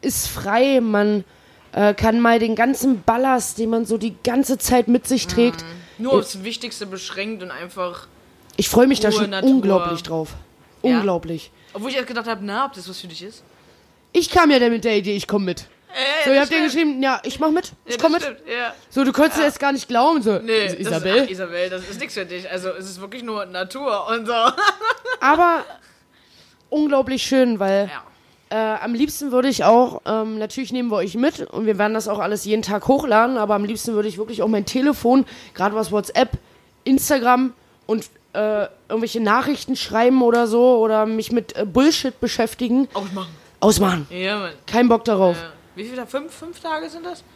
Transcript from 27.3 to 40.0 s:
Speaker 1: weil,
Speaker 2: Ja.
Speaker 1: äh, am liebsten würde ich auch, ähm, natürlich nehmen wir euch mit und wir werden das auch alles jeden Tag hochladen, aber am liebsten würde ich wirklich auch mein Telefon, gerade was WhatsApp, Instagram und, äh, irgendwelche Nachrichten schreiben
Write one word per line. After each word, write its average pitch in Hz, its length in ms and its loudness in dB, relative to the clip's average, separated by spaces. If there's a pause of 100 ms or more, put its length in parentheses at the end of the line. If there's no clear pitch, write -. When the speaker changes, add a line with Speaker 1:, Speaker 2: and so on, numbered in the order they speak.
Speaker 1:
weil, 196 300 0 (600)
Speaker 2:
Ja. 214 260 -2
Speaker 1:
äh, - 60 -8
am 233 120 -4
liebsten 285 380 -4
würde 254 160 2
ich - 160 0
auch, 240 420 6
ähm, 220 320 -4
natürlich 214 340 -8
nehmen 247 180 -2
wir 214 60 -2
euch 185 180 -4
mit 262 280 0
und - 240 -6
wir 208 120 0
werden 214 160 0
das 220 140 -4
auch 208 100 -4
alles 196 260 -4
jeden 214 180 0
Tag 202 260 -4
hochladen, 254 480 4
aber 214 180 0
am 202 100 0
liebsten 220 300 -6
würde 208 140 0
ich 175 100 -10
wirklich 220 240 -6
auch 208 60 0
mein 208 180 0
Telefon, 262 580 2 (300)
gerade 202 220 -2
was 202 160 -4
WhatsApp, 208 380 0 (540)
Instagram 262 680 2 (340)
und, 220 200 -2 (260)
äh, 214 340 -2 (220)
irgendwelche 233 320 -4
Nachrichten 254 560 0
schreiben 247 460 2